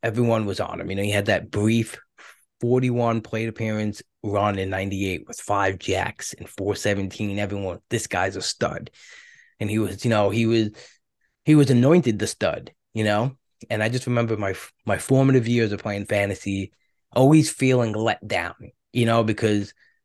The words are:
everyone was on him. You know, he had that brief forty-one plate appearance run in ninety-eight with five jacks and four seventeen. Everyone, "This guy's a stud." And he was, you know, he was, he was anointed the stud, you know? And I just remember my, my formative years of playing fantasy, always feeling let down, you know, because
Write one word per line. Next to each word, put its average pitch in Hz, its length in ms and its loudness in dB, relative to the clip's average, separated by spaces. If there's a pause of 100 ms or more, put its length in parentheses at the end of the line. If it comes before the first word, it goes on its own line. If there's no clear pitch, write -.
everyone 113 420 0
was 98 140 -6
on 87 220 -6
him. 87 80 -8
You 98 80 -6
know, 98 60 -2
he 104 80 -2
had 101 160 0
that 98 220 0
brief 113 500 0 (640)
forty-one 120 600 0
plate 113 280 -6
appearance 107 520 -4 (220)
run 101 360 0
in 95 100 -4
ninety-eight 95 580 -4
with - 120 -16
five 98 380 0
jacks - 560 -4
and - 160 -16
four 101 260 -4
seventeen. 101 640 -4
Everyone, 98 420 -6 (100)
"This 113 180 -4
guy's 92 280 -2
a 95 60 -6
stud." - 480 -6 (720)
And 107 100 -6
he 107 80 -2
was, 101 260 -4
you 120 60 0
know, 104 220 2
he 113 160 0
was, 110 240 2 (760)
he 151 80 6
was 143 160 6
anointed 127 480 4
the 104 100 -4
stud, - 440 -4 (220)
you 110 100 -2
know? 107 340 0 (320)
And 107 140 -2
I 110 60 0
just 123 180 -4
remember 117 300 0
my, 98 180 -4 (300)
my 101 120 0
formative 131 480 4
years 117 280 0
of 98 80 -8
playing 101 240 -6
fantasy, 101 640 -2 (420)
always 151 380 6
feeling 123 400 2
let 107 340 -2
down, 87 300 -4 (380)
you 120 120 2
know, 117 160 4
because 107 520 0 (320)